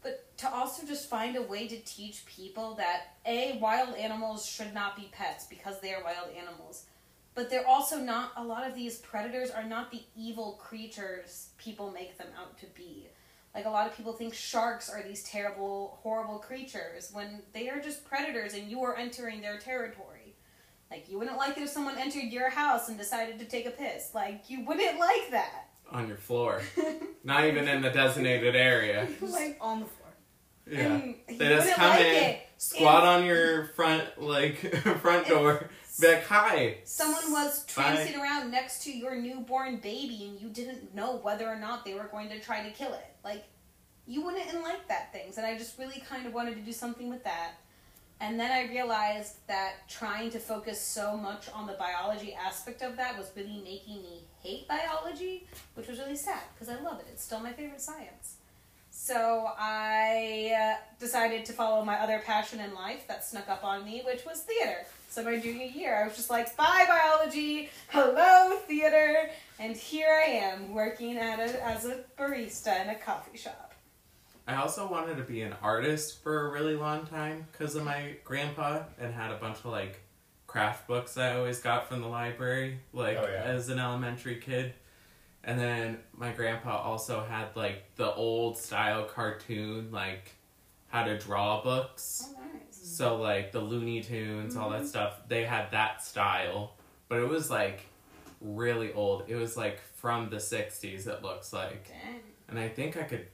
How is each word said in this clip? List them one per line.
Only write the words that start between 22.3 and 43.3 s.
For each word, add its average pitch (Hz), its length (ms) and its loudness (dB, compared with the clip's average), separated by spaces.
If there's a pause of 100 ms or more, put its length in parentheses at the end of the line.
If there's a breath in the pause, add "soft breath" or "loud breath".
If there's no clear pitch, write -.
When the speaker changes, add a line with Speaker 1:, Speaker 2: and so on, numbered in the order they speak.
Speaker 1:
house 269 380 2
and 220 80 -8
decided 226 440 -4
to 220 60 -10
take 247 200 -4
a 233 40 -4
piss. - 440 -8
Like, 208 340 -4
you 254 160 -8
wouldn't 330 360 2
like 359 320 6
that. - 320 0 (260)
Speaker 2:
On 117 160 -2
your 101 120 -8
floor. 120 420 0 (320)
Speaker 1:
<laughs> - 320 -12
Speaker 2:
Not 147 220 6
even 147 200 4
in 139 160 2
the 127 80 4
designated 127 640 4
area. 113 600 6
Speaker 1:
<laughs> - 80 -12
Like, 302 380 0
Speaker 3:
on 220 200 -2
the 214 60 -8
floor. - 220 -18 (640)
Speaker 2:
Yeah. 147 240 2
Speaker 1:
and 240 200 -2 (120)
Speaker 2:
They 233 60 -12
Speaker 1:
you 151 240 6
Speaker 2:
just 151 40 8
Speaker 1:
wouldn't 359 160 6
Speaker 2:
come 165 140 8
Speaker 1:
like 170 100 10
Speaker 2:
in, 165 140 8 (160)
Speaker 1:
it - 160 -6 (120)
Speaker 2:
squat 160 460 10
Speaker 1:
if 180 40 12
Speaker 2:
on 180 160 10
your 165 440 6
front, 160 360 4 (160)
like, 147 360 2
<laughs> 175 440 2
front 175 220 8
Speaker 1:
if - 60 -2
Speaker 2:
door, 147 420 6 (300 loud breath)
be 165 80 12
like, 160 180 8
"Hi." 208 580 6
Speaker 1:
someone 311 480 0
was 294 320 2 (100)
Speaker 2:
Bye. 277 200 4
Speaker 1:
traipsing 302 260 0
around 285 320 0
next 254 320 -2
to 285 120 -6
your 254 200 -4
newborn 247 600 -2
baby 220 500 -6
and 202 120 -12
you 226 80 -12
didn't 214 460 -10
know 233 220 -2
whether 214 320 -2
or 220 80 -4
not 214 300 -6
they 196 80 -8
were 208 180 -6
going 214 160 -8
to 214 100 -10
try 214 240 -4
to 214 80 -10
kill - 220 -8
it. - 140 -10 (180)
Like, 208 200 -8 (600)